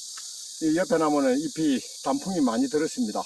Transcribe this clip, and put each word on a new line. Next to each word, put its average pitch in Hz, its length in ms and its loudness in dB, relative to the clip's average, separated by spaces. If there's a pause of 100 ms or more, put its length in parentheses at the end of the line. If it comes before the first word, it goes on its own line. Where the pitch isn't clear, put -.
(640)
이 156 120 2
옆에 175 220 2
나무는 143 420 4
잎이 151 420 0 (220)
단풍이 180 380 -2
많이 220 260 2
들었습니다. 196 580 0